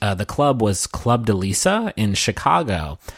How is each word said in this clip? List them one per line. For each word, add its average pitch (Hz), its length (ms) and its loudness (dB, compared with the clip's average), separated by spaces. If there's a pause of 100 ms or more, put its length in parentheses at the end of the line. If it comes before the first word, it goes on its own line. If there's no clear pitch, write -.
uh, 101 120 0
the 98 120 -4
club 139 360 0
was 101 240 2
Club 117 400 0
de 107 80 2
Lisa 185 640 0
in 104 180 0
Chicago. 101 880 0 (180)